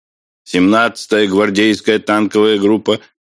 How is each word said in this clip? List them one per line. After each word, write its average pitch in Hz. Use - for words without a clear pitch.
Семнадцатая 107
гвардейская 104
танковая 107
группа 104